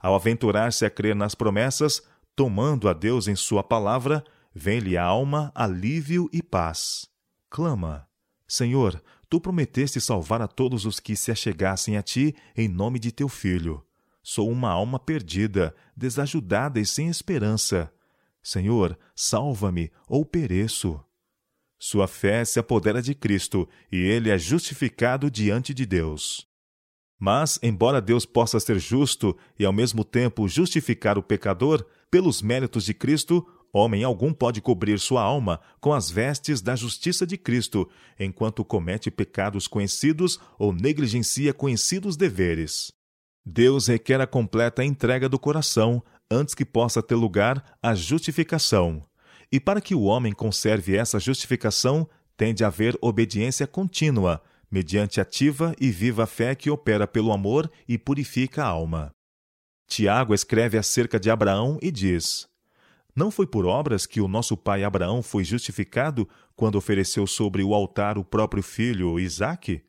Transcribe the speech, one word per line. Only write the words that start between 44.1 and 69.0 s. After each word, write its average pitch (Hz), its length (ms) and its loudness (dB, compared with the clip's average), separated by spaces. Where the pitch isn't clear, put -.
a 131 60 0
completa 117 580 0
entrega 131 440 0
do 131 100 0
coração 120 640 2
antes 139 280 0
que - 80 -2
possa 117 380 0
ter - 120 -2
lugar 117 680 0
a 117 140 2
justificação. 98 1080 0
E 135 80 4
para 196 220 0
que - 140 -2
o 127 80 2
homem 107 320 2
conserve 104 600 0
essa 113 240 0
justificação, 127 880 0
tem 113 160 2
de 110 120 0
haver 107 360 2
obediência 113 680 0
contínua, 135 760 0
mediante 95 520 0
ativa 151 580 0
e 135 100 2
viva 110 360 0
fé 120 280 -2
que 135 140 -6
opera 110 380 0
pelo 110 260 0
amor 113 380 0
e 120 80 0
purifica 139 640 -4
a 131 40 0
alma. 82 440 -4
Tiago 107 480 2
escreve 110 420 2
acerca 117 420 0
de 101 120 2
Abraão 110 500 2
e 180 100 -4
diz: 95 560 -2
"Não 175 140 0
foi 196 160 0
por 101 180 0
obras 113 400 0
que - 160 -4
o 98 80 0
nosso 110 260 -2
pai 98 300 -2
Abraão 98 380 0
foi 104 200 -2
justificado 117 840 -2
quando 107 220 0
ofereceu 98 500 0
sobre 98 360 -2
o 98 100 0
altar 104 460 0
o 95 60 -4
próprio 104 380 0
filho, 92 560 -2